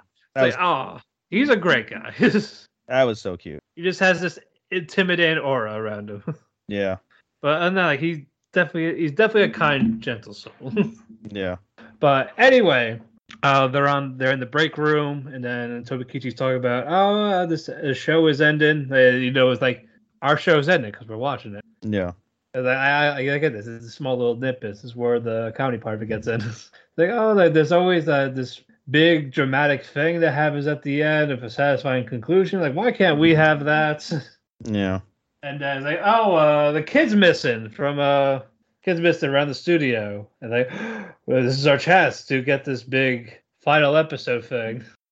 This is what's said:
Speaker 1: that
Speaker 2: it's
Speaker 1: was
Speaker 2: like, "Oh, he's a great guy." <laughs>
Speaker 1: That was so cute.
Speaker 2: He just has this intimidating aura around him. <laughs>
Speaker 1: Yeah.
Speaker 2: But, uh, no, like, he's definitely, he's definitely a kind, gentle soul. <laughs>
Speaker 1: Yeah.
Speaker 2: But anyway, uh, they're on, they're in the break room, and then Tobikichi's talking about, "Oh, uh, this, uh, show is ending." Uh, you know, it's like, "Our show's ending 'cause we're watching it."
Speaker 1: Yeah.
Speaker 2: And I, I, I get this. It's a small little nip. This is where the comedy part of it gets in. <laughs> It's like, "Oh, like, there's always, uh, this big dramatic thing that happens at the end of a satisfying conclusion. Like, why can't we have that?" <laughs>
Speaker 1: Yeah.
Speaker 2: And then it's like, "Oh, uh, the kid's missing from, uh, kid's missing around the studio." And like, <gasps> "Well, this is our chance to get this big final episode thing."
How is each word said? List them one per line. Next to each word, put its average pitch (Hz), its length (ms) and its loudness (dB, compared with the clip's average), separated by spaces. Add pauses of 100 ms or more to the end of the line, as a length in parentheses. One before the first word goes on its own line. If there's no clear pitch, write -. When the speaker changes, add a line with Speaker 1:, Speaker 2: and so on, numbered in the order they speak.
(360)
Speaker 1:
that 131 100 4
Speaker 2:
it's 123 100 -2
Speaker 1:
was 165 60 -4
Speaker 2:
like, - 20 0
"Oh, 135 360 -4 (300)
he's 247 180 2
a 247 80 6
great 151 340 0
guy." 110 280 -14
<laughs> 113 220 4 (480)
Speaker 1:
That 131 160 4
was 113 160 -2
so 92 160 -8
cute. 76 240 -16 (160)
Speaker 2:
He 170 80 -12
just 180 160 -4
has 185 200 2
this 180 160 -8 (360)
intimidating 170 680 0
aura 120 320 -2
around 107 360 -8
him. 104 180 -14
<laughs> 151 60 -8 (340)
Speaker 1:
Yeah. 98 280 -2 (460)
Speaker 2:
But, 151 200 0
uh, 175 80 0
no, 190 120 0
like, 147 180 0
he's 165 180 -4 (340)
definitely, 165 480 -2
he's 156 120 0
definitely 208 380 2
a - 0 -
kind, 135 500 0
gentle 113 340 -10
soul. - 180 -20 (100)
<laughs> 131 100 -10 (580)
Speaker 1:
Yeah. 95 260 -6 (420)
Speaker 2:
But 135 400 2
anyway, 156 640 4 (420)
uh, 135 260 4
they're 143 200 2
on, 139 300 -2
they're 131 140 0
in 135 80 -2
the 127 60 -6
break 151 320 -2
room, 147 480 -2
and 127 180 -12
then 120 400 -8
Tobikichi's 127 500 -8
talking 131 220 -2
about, 123 320 -2
"Oh, 202 420 2
uh, 180 160 0
this, 165 220 -6
uh, 139 260 -6
show 160 340 2
is 143 120 2
ending." 151 520 2
Uh, 135 40 0 (220)
you 127 140 -2
know, 131 180 4
it's 123 120 -2
like, 127 240 -2 (360)
"Our 143 140 2
show's 151 320 2
ending 127 240 0
'cause - 160 -20
we're 110 80 -10
watching 120 380 -6
it." 107 100 -16 (180)
Speaker 1:
Yeah. 98 300 -2 (420)
Speaker 2:
And 127 140 -2
I, 139 380 2
I, 143 120 -2 (160)
I 147 40 -2
get 151 140 0
this. 104 140 -10
It's 117 200 -14
a 113 40 -18
small 131 260 -4
little 120 200 0
nip. 127 260 -4
This 104 200 -10
is 120 140 -16
where 120 240 0
the 113 360 -4
comedy 127 220 -2
part 110 180 -8
of 104 60 -10
it 110 40 -8
gets 110 200 -6
in. 113 140 -4
<laughs> - 0 -
It's 110 300 -12 (260)
like, 170 140 2
"Oh, 220 220 0
like, 175 200 4
there's 156 200 2
always, 175 360 2
uh, 139 200 2
this 127 320 -8 (300)
big 151 420 4
dramatic 139 520 0
thing 165 360 -4
that 156 120 2
happens 143 340 -2
at 147 160 -4
the 143 200 -2
end 151 280 0
of 123 120 -6
a 117 80 -12
satisfying 131 560 0
conclusion. 180 540 0
Like, 143 140 -2
why 220 180 0
can't 170 260 2
we 160 160 6
have 156 300 4
that?" 151 460 0 (280)
<laughs> - 260 -20
Speaker 1:
Yeah. 98 360 -2 (420)
Speaker 2:
And 143 180 -10
then 139 180 -4
it's 135 80 -8
like, 151 180 -4
"Oh, 214 300 2
uh, 147 380 4
the 151 100 -2
kid's 247 320 2
missing 131 560 2
from, 143 280 -4
uh, 139 420 2 (440)
kid's 175 160 -2
missing 160 300 2
around 143 180 2
the 139 60 -6
studio." 113 760 -2 (140)
And 117 80 -12
like, 127 200 0
<gasps> 113 560 -14
"Well, 131 160 2
this 131 140 0
is 139 100 -2
our - 120 4
chance 165 480 2
to 131 160 -2
get 135 240 0
this 127 160 -6
big 123 500 -2 (300)
final 147 340 2
episode 135 480 -2
thing." 113 400 -8 (280)